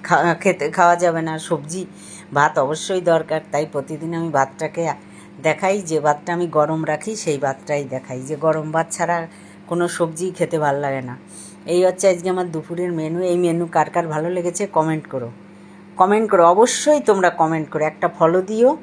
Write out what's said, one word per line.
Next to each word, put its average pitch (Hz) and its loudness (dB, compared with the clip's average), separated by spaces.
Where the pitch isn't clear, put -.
খা-, 165 2
খেতে, 170 0
খাওয়া 175 6
যাবে 170 0
না, 160 -4
সবজি 160 -6
ভাত 143 4
অবশ্যই 156 -2
দরকার। 160 0
তাই 151 -2
প্রতিদিন 151 -6
আমি 165 -4
ভাতটাকে 147 -2
দেখাই, 160 0
যে 160 -2
ভাতটা 151 0
আমি 175 -2
গরম 156 0
রাখি 151 -6
সেই 151 -2
ভাতটাই 143 -4
দেখাই, 131 -10
যে 139 -8
গরম 156 0
ভাত 160 -2
ছাড়া 170 -2
কোনো 170 0
সবজিই 170 -4
খেতে 165 -2
ভাল 143 2
লাগে 135 -4
না। 123 -10
এই 175 0
হচ্ছে 185 0
আজকে 175 0
আমার 185 -2
দুপুরের 165 -6
মেনু। 160 -4
এই 175 2
মেনু 170 0
কার 156 2
কার 170 0
ভালো 156 -2
লেগেছে 180 -4
কমেন্ট 156 0
করো, 120 -8
কমেন্ট 208 4
করো, 180 6
অবশ্যই 247 4
তোমরা 190 4
কমেন্ট 160 -2
করো, 151 -2
একটা 156 -2
ফলো 170 4
দিও। 220 4